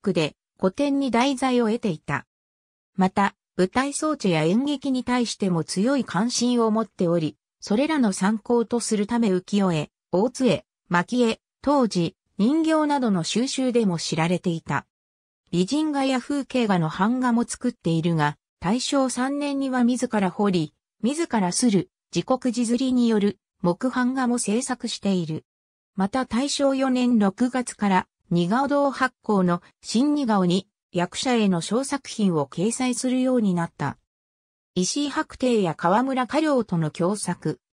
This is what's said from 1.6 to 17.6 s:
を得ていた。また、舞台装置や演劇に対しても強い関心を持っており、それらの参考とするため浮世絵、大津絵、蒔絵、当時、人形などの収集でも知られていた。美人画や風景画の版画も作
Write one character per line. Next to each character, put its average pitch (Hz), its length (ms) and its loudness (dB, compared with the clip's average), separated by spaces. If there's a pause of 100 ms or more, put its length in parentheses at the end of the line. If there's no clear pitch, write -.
を 233 60 2
得 220 120 -2
て 214 120 -4
い 156 80 -4
た。 139 280 -6 (720)
ま 190 140 2
た、 202 240 0 (240)
舞 185 100 2
台 269 240 -2
装 311 180 -2
置 247 200 -2
や 156 140 2
演 208 200 2
劇 277 260 -4
に 254 140 -2
対 247 220 0
し - 100 -8
て 196 140 -2
も 165 140 0
強 240 320 0
い 247 80 0
関 220 260 -2
心 240 320 0
を 226 80 2
持 220 120 0
っ 214 40 -4
て - 220 -2
お 170 100 2
り、 156 180 -4 (240)
そ - 160 -2
れ 277 100 2
ら 311 120 0
の 220 140 2
参 208 260 0
考 233 260 0
と 233 160 -2
す 220 160 -2
る 208 100 0
た 233 120 -2
め 233 100 2
浮 185 280 0
世 190 160 2
絵、 151 180 -2 (220)
大 208 180 2
津 262 160 0
絵、 160 180 2 (240)
蒔 175 340 0
絵、 226 180 0 (220)
当 269 240 2
時、 175 300 -2 (220)
人 294 260 2
形 311 220 2
な 285 140 0
ど 240 100 0
の 180 120 0
収 233 240 -2
集 262 260 -2
で 233 140 2
も 170 120 -2
知 - 180 -6
ら 160 120 2
れ 175 100 0
て 180 120 -4
い 165 120 -4
た。 143 240 -4 (640)
美 175 140 2
人 302 280 -2
画 277 120 -2
や 269 140 0
風 277 260 -4
景 247 220 -2
画 196 120 2
の 160 100 0
版 226 320 0
画 247 120 0
も 233 120 2
作 - 240 -6